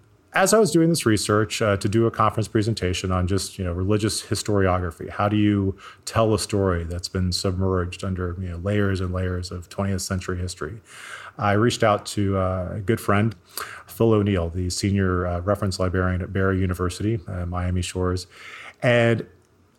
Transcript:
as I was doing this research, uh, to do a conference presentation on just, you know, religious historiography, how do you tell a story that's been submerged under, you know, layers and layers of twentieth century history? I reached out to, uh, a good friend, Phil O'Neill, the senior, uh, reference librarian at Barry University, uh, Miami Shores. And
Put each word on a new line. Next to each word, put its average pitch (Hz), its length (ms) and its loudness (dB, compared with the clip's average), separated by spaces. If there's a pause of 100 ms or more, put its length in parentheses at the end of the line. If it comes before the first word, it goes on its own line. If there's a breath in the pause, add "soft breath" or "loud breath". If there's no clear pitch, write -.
(340)
as 185 200 4
I 220 60 6
was 208 120 4
doing 165 180 4
this 165 160 0
research, 107 560 2
uh, 104 160 4
to 101 120 -4
do 113 160 4
a 113 60 2
conference 107 360 0
presentation 98 640 0
on 90 140 2
just, 92 320 -2
you 95 80 -4
know, 90 60 -2
religious 101 500 0
historiography, 92 880 0
how 104 180 0
do 107 100 2
you 101 380 2 (300 loud breath)
tell 113 280 2
a 104 40 2
story 95 460 0
that's 87 240 -8
been 92 240 -2
submerged 92 720 -2
under, 90 360 -4
you 92 100 -8
know, 85 80 -8
layers 98 440 0
and 90 100 -4
layers 90 400 -4
of 90 180 -12
twentieth 98 320 -2
century 92 360 -4
history? 90 420 -8 (600 loud breath)
I 101 140 2
reached 117 280 2
out 104 260 4
to, 98 300 0
uh, 92 380 -2
a 107 60 -6
good 110 180 0
friend, 104 360 2 (520 loud breath)
Phil 113 260 4
O'Neill, 101 360 2
the 90 200 -4
senior, 92 560 0
uh, 87 160 -4
reference 98 380 -2
librarian 92 420 0
at 92 100 -8
Barry 95 280 2
University, 92 680 -2
uh, 90 200 -6
Miami 90 340 -2
Shores. 90 460 -2 (560 loud breath)
And 117 420 4 (540)